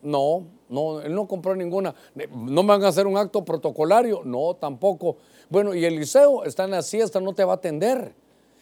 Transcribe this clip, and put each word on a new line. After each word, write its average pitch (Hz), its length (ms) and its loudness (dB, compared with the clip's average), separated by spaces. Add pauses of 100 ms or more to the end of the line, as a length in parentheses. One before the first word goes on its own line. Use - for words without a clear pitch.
No, 147 440 0 (220)
no, 151 340 -4
él 151 140 -6
no 202 120 -4
compró 190 280 -4
ninguna. 180 400 -4 (360)
"No 135 320 0
me 208 60 2
van 202 140 6
a 196 60 4
hacer 185 180 2
un 196 80 -2
acto 202 300 -2
protocolario". 170 800 2
No, 139 300 -4
tampoco. 160 640 -4 (320)
"Bueno, 196 240 2
y 170 120 0
Eliseo 214 580 4
está 180 220 -4
en 196 60 -6
la 180 100 -2
siesta, 208 400 -2
no 190 120 -4
te 190 120 0
va 180 80 2
a - 20 -2
atender". 185 580 -2 (480)